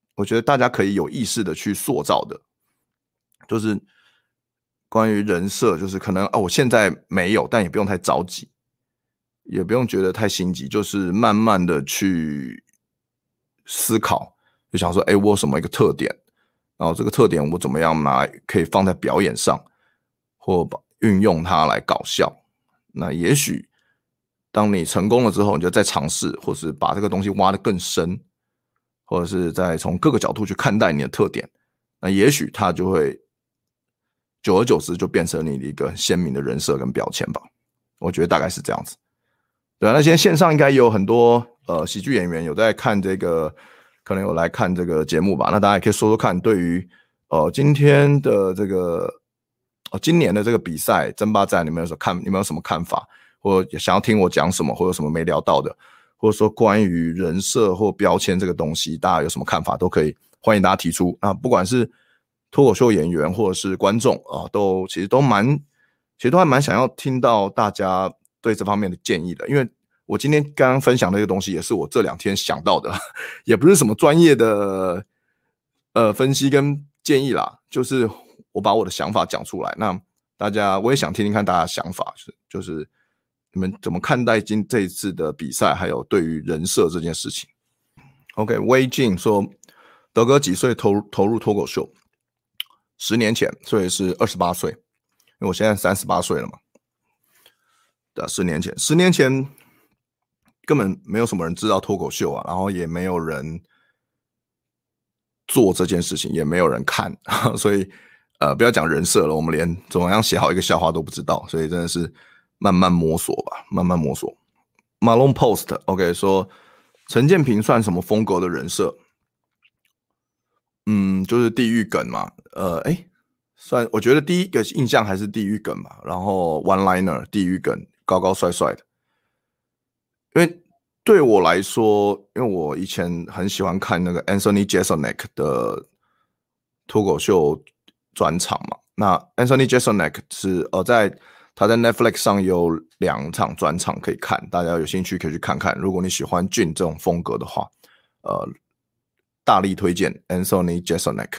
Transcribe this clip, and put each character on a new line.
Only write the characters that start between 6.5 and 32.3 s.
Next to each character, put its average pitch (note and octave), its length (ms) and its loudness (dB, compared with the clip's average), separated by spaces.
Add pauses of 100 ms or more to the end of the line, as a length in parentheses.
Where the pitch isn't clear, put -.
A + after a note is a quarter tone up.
在 G#2+ 260 4 (140)
没 F#2 240 0
有， E2+ 180 0
但 A2 120 2
也 F2+ 60 -2
不 D2+ 100 -4
用 G#2 60 2
太 F#2+ 140 -2
着 C#2+ 240 -2
急， - 260 -14 (960)
也 F#2+ 220 -4
不 F#2 80 -6
用 B2 140 2
觉 G2 140 -2
得 F#2 120 2
太 G#2+ 160 0
心 F#2 260 -4
急， C2+ 140 -10
就 G#2 120 -2
是 F#2+ 300 -2
慢 G#2+ 240 2
慢 G#2 320 2
的 D#2 160 0
去 D2+ 800 -4 (1040)
思 - 320 -2
考， - 380 -4 (340)
就 F#2 80 -2
想 F2 140 0
说 F#2 180 2
，“哎， G2+ 60 6
我 G2+ 140 4
有 G2+ 60 4
什 - 120 0
么 C#2 100 0
一 - 20 -2
个 - 80 -4
特 - 240 2
点？ C#2 220 -4 (640)
然 E2 120 -2
后 E2 60 0
这 A2+ 80 -6
个 A2+ 80 -2
特 A#2+ 160 4
点 D#2+ 240 0
我 F2 80 -4
怎 D2 100 -4
么 D2 120 -2
样 D#2+ 240 2
拿 C2 140 2
来 - 280 -4
可 G2 140 0
以 E2 40 2
放 F#2+ 220 0
在 F2+ 80 0
表 - 260 -2
演 C#2 160 -2
上， - 240 -2 (760)
或 F2 280 -2
把， - 140 -10 (220)
运 G2 200 4
用 F2+ 220 2
它 E2+ 240 2
来 A1 140 0
搞 - 240 -2
笑？” - 280 -2 (600)
那 D#2+ 160 -6
也 E2+ 240 0
许 - 340 -4 (840)
当 G#2+ 200 2
你 F2 120 -2
成 F#2 240 -2
功 A#2+ 160 4
了 G#2 80 2
之 G2 100 0
后， G2+ 140 2
你 D#2+ 60 -4
就 F2+ 80 0
再 G#2 120 4
尝 D2+ 240 -4
试， - 240 -6 (120)
或 - 120 -6
是 D#2+ 160 -8
把 - 240 -2
这 G2 60 -6
个 G#2 80 -2
东 F#2 140 -2
西 G2+ 80 -4
挖 G2 200 2
得 G2 60 0
更 F#2+ 220 -2
深， F2 420 -4 (840)
或 - 120 -4
者 F2 80 -2
是 F2+ 240 -2
再 E2 280 -2
从 F2 180 -4
各 D#3 140 2
个 A#2 80 2
角 - 120 -2
度 G#2+ 140 -6
去 F#2+ 80 -6
看 G#2+ 260 0
待 F#2+ 140 4
你 C#2+ 100 -2
的 B1+ 60 -4
特 F#2+ 200 0
点， - 200 -10 (520)
那 F#2+ 100 -4
也 G2 200 4